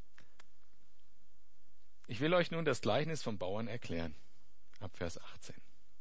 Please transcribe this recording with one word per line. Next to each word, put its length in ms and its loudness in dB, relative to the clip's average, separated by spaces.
Ich 140 -2
will 140 6
euch 160 6
nun 140 2
das 160 4
Gleichnis 420 4
vom 160 0
Bauern 300 0
erklären, 460 0
ab 160 -2
Vers 220 0
achtzehn, 420 -2